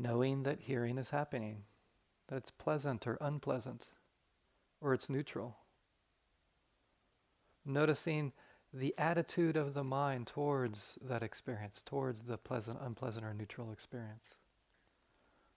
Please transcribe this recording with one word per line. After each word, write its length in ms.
Knowing 400
that 180
hearing 380
is 120
happening, 520
that 80
it's 140
pleasant 560
or 140
unpleasant, 640
or 120
it's 160
neutral. 480
Noticing 680
the 240
attitude 580
of 180
the 100
mind 420
towards 760
that 200
experience, 600
towards 400
the 140
pleasant, 460
unpleasant, 420
or 80
neutral 380
experience. 600